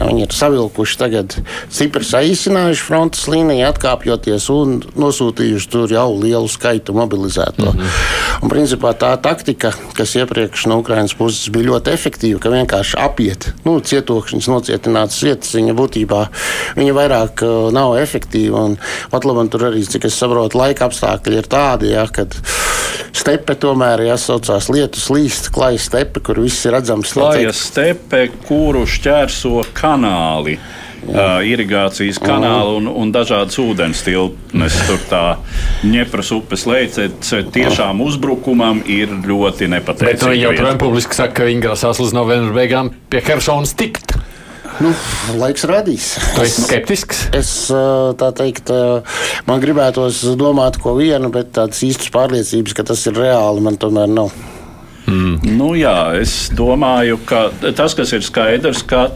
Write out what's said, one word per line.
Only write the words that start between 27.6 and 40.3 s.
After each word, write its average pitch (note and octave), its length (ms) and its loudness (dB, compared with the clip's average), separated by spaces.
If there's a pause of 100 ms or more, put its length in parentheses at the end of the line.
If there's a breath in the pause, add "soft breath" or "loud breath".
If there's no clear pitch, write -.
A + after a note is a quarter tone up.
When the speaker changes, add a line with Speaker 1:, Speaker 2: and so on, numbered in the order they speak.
Speaker 3:
stepe, D3 600 0 (240)
kuru D3 380 2
šķērso C3 760 0 (100)
kanāli, E2+ 840 0 (420 loud breath)
Speaker 1:
Jā. - 140 -6
Speaker 3:
ā, G2 140 4 (160)
irigācijas G2+ 760 0
Speaker 1:
Mhm. - 80 -2
Speaker 3:
kanāli A#2 500 2
un, G#2+ 100 -2
un A2 240 -2
dažādas G#2+ 480 0
ūdens F#2+ 440 -2
tilpnes. F2+ 720 0 (120)
Tur F#2+ 120 0 (100)
tā F2 140 2 (600 loud breath)
Ņepras G#2+ 480 0
upes A2 340 -4
lejtece A2 840 -2
tiešām A#2+ 500 0
uzbrukumam B2+ 840 0
ir G#2 200 0
ļoti G2+ 600 0
nepateicīga F2+ 440 0
Speaker 2:
Bet, A#2 100 -2
nu, B2+ 80 2
viņi B2 140 2